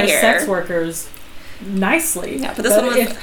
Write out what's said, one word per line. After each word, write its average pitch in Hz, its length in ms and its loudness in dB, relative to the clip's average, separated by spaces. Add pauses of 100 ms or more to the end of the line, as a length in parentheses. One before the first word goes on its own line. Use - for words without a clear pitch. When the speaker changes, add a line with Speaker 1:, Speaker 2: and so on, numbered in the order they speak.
Speaker 1:
care. - 140 4
Speaker 2:
sex - 260 4
workers 170 640 -2 (520)
nicely. 196 800 -2
Speaker 1:
Yeah, - 180 -2
but 214 60 -4
this 233 120 4
Speaker 2:
But - 120 6
Speaker 1:
one 247 100 0
was 233 140 4
Speaker 2:
if, - 120 -6